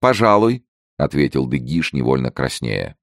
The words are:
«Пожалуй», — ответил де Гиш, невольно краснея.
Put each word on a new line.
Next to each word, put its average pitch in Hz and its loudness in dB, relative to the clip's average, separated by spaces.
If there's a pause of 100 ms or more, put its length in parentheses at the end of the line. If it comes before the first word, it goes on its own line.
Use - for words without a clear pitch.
«Пожалуй», — 113 4 (340)
ответил 69 0
де 64 -2
Гиш, 73 -4
невольно 64 -2
краснея. 55 -6